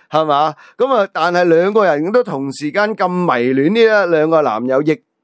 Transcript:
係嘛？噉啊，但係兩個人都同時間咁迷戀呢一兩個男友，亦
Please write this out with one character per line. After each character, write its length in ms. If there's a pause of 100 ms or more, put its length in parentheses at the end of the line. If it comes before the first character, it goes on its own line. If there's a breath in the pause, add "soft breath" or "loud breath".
係 160
嘛？ 280 (240 loud breath)
噉 160
啊， 200
但 200
係 100
兩 300
個 120
人 260
都 120
同 280
時 200
間 240
咁 120
迷 460
戀 200
呢 60
一 320
兩 180
個 120
男 240
友， 160
亦 180 (240)